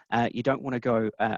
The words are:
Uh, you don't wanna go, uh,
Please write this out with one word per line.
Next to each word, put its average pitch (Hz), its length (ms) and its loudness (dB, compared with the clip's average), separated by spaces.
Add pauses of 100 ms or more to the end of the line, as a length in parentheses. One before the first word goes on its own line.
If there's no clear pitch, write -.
(120)
Uh, 117 220 2
you 120 100 -4
don't 135 180 0
wanna 127 180 -4
go, 113 300 2 (100)
uh, 110 180 0